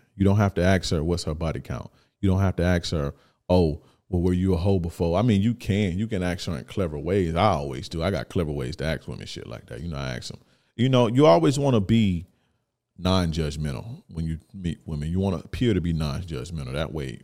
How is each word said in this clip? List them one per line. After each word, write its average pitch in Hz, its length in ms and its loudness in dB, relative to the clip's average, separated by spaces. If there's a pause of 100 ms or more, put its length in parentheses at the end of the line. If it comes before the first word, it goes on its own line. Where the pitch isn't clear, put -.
(140)
You 95 100 2
don't 98 120 6
have 101 180 4
to 85 80 0
ask 92 280 2
her 80 120 0
what's 87 220 -2
her 76 100 -4
body 78 260 -4
count. - 300 -10 (300)
You 98 100 2
don't 92 100 4
have 95 160 2
to 85 80 2
ask 87 280 0
her, 71 220 -2 (340)
"Oh, 87 340 4 (260)
well, 87 140 0
were 90 100 2
you 92 220 2
a - 20 2
hoe 95 240 2
before?" 85 380 -2
I 110 40 2
mean, 104 200 4
you 117 120 2
can. 95 440 0
You 110 80 -2
can 104 160 -4
ask 90 240 -4
her 85 100 -4
in 58 80 -10
clever 80 340 -4
ways. 85 360 0
I 98 140 4
always 71 400 -2
do. 82 140 -6
I 92 80 0
got 78 200 -4
clever 82 200 -2
ways 67 260 -6
to 67 80 -6
ask 78 220 -6
women 52 200 -12
shit - 200 -14
like - 200 -16
that. 57 160 -14
You 87 60 -8
know, 73 100 -8
I 65 180 -6
ask - 140 -12
them. - 100 -18 (340)
You 120 140 2
know, 123 180 6
you 127 200 6
always 160 320 6
wanna 135 220 4
be 98 460 2 (720)
non-judgmental 82 1120 -2
when 82 160 -8
you 80 140 -4 (160)
meet 87 320 -6
women. 78 240 -6
You 92 100 0
wanna 95 160 0
appear - 380 -2
to 76 60 2
be 85 120 -2
non-judgmental. 76 800 -6
That 78 200 -4
way, 69 320 -8